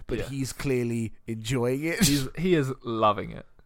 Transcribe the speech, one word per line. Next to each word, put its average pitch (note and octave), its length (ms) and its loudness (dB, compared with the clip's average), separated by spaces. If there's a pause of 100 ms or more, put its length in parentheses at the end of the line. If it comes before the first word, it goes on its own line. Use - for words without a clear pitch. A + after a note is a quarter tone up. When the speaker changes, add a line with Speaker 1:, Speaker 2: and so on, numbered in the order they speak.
Speaker 1:
but A2+ 120 -4
Speaker 2:
Yeah. G2+ 100 -6
Speaker 1:
he's C3+ 240 -4
clearly A#2 600 -2 (140)
enjoying A#2+ 560 0
it. E3 200 0
Speaker 2:
He's, C#3 240 4 (100)
he F3+ 180 2
is C3+ 160 2 (120)
loving A2 480 2
it. - 140 -14 (200)